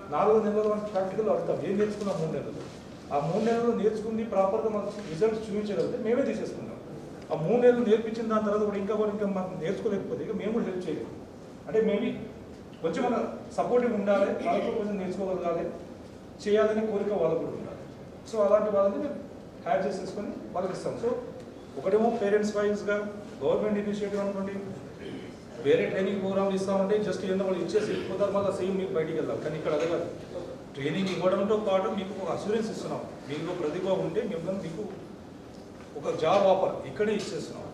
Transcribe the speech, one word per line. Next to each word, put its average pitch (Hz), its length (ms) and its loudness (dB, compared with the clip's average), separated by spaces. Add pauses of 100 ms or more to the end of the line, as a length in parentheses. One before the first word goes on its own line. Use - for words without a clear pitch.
(140)
నాలుగో 208 320 8
నెలలో 214 260 2
మనకి - 220 -2
ప్రాక్టికల్ 196 400 0
అడుగుతాం, - 240 0 (100)
ఏం 196 120 2
నేర్చుకున్నాం 208 420 0
మూడు 156 140 0
నెలలు. 123 260 -6 (500)
ఆ 143 60 2 (100)
మూడు 208 200 2
నెలలు 233 240 4 (100)
నేర్చుకుంది 220 420 2 (100)
ప్రాపర్గా 196 420 4
మాకు 202 140 -2 (220)
రిజల్ట్స్ 208 340 2
చూపించగలిగితే 196 600 -2
మేమే 254 240 4
తీసేసుకుంటాం. - 460 -6 (540)
ఆ - 140 -2
మూడు 247 200 4
నెలలు 247 240 8
నేర్పించిన 220 440 2
దాని 214 140 2
తర్వాత 208 220 2
కూడా 196 140 0
ఇంకా 208 180 0
కూడా 214 160 2
ఇంకా 208 100 0 (120)
మాకు 185 140 -4 (100)
నేర్చుకోలేకపోతే 190 640 -2
ఇక - 140 -4
మేము 208 160 -2
కూడా 202 120 0
హెల్ప్ - 180 -4
చేయలేము. - 260 -6 (540)
అంటే 220 220 2
maybe 202 200 2 (760)
కొంచెం 170 240 0
మన 240 100 2 (420)
సపోర్టివ్ 226 420 4
ఉండాలి, 196 300 4 (160)
వాళ్ళకు 202 320 2
కొంచెం 208 240 -2
నేర్చుకోగలగాలి, 180 600 -2 (800)
చేయాలనే 214 460 6
కోరిక 202 220 0 (100)
వాళ్ళకు 160 220 4
కూడా - 160 -4
ఉండాలి. - 200 -10 (500)
So, 226 60 -6 (100)
అలాంటి 208 300 6
వాళ్ళని 196 280 4
మేము - 120 -4 (500)
హైర్ 190 200 4
చేసేసుకొని 208 440 -4 (240)
వాళ్ళకి 180 240 -2
ఇస్తాం. 151 240 -4
So, 233 80 2 (680)
ఒకటేమో 214 300 4 (140)
పేరెంట్స్ 208 340 2
వైజ్గా 202 400 0 (460)
గవర్నమెంట్ 202 400 2
ఇనిషియేటివ్ 202 420 -2
అనుకోండి, 196 300 -4 (1120)
వేరే 165 260 6
ట్రైనింగ్ 196 300 0
ప్రోగ్రామ్లు 190 360 2
ఇస్తామంటే 196 380 2 (100)
just 185 240 -2
ఏందో 190 180 2
వాళ్ళు 180 160 0
ఇచ్చేసి 196 280 2
వెళ్ళిపోతారు, 190 440 0
మళ్ళీ 202 220 2
సేమ్ 185 220 0
మీరు 185 180 -2
బయటికి 160 220 0
వెళ్దాం. - 240 -2
కానీ 156 160 -4
ఇక్కడ 160 180 0
అదే 165 140 2
కాదు, 165 160 0 (680)
ట్రైనింగ్ 180 380 0
ఇవ్వడంతో 202 440 4 (100)
పాటు 190 200 4 (100)
మీకు - 140 -4 (100)
ఒక 170 140 -2
అష్యూరెన్స్ 214 380 0
ఇస్తున్నాం, - 280 -6 (260)
మీలో 160 340 -4
ప్రతిభ 170 240 -2 (200)
ఉంటే 185 160 0 (100)
మిమ్మల్ని 185 340 -4
మీకు 165 180 -6 (1160)
ఒక - 100 -2 (120)
జాబ్ 190 280 6
ఆఫర్ - 240 4 (160)
ఇక్కడే 208 300 0
ఇచ్చేస్తున్నాం. - 540 -8